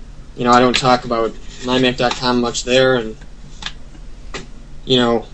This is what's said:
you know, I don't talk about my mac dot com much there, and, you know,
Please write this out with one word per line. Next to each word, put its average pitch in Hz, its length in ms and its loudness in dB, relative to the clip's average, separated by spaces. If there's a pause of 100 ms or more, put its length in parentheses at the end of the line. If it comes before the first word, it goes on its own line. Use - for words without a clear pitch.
(380)
you 123 60 -4
know, 120 80 4
I 120 80 8
don't 123 180 4
talk 123 260 2
about 113 300 -2 (320)
my 127 140 2
mac 123 180 2
dot 123 140 2
com 123 300 0
much 120 220 -2
there, 131 300 4
and, 110 240 -2 (1700)
you 131 120 2
know, 117 360 2